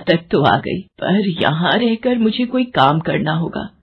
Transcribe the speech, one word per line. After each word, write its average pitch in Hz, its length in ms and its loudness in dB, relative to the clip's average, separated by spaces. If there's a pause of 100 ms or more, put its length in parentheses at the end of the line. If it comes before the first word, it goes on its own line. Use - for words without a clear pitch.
तक 170 240 0
तो 170 120 2
आ - 140 4
गई, - 240 -4
पर 190 460 -2 (140)
यहाँ 160 360 0
रहकर 233 400 0
मुझे 226 280 0
कोई 254 200 -2
काम 147 340 2
करना 151 340 -2
होगा। 160 360 -4 (140)